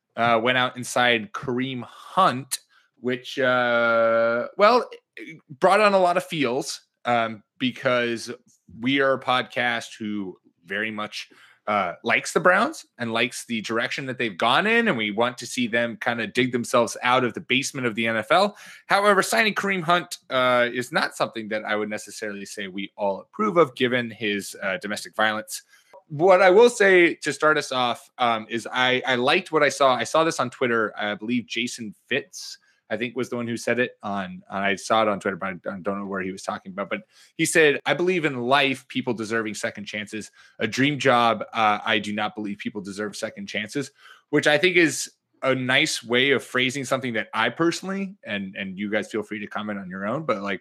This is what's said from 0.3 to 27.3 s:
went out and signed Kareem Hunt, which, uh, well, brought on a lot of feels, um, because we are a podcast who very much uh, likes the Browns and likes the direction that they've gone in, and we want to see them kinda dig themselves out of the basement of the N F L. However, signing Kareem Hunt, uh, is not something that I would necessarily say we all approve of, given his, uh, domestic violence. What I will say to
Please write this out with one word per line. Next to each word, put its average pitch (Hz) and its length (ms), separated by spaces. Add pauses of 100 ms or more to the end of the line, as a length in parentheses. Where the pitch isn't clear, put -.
went 127 160
out 127 180
and 123 100
signed 120 460
Kareem 131 500
Hunt, - 800 (360)
which, 127 420
uh, 117 1160
well, 220 320 (600)
brought 185 300
on 208 120
a 196 60
lot 175 180
of 175 80
feels, 139 560 (240)
um, 113 380 (160)
because 120 720 (500)
we 131 200
are 135 120
a 127 80
podcast 120 800
who 104 400 (260)
very 101 260
much 107 380 (420)
uh, 98 320
likes - 300
the 190 80
Browns 196 440 (140)
and 117 140
likes 120 320
the 113 180
direction 120 440
that 131 120
they've 113 180
gone 131 300
in, 226 220
and 151 100
we 107 140
want 120 260
to 123 80
see 120 220
them 117 320
kinda 117 260
dig 123 240
themselves 120 500
out 127 220
of 117 120
the 104 60
basement 127 460
of 113 80
the 113 140
N 113 80
F 107 160
L. 202 240 (300)
However, 202 360
signing 220 320
Kareem 190 300
Hunt, 170 340 (120)
uh, 123 420
is 123 180
not 151 240
something 110 360
that 107 140
I 107 120
would 104 120
necessarily 104 560
say 101 220
we 98 300
all 98 240
approve 208 360
of, 151 200
given 123 340
his, 104 500
uh, 95 180
domestic 101 360
violence. 110 480 (460)
What 180 340
I 190 80
will 226 200
say 185 440 (120)
to 147 60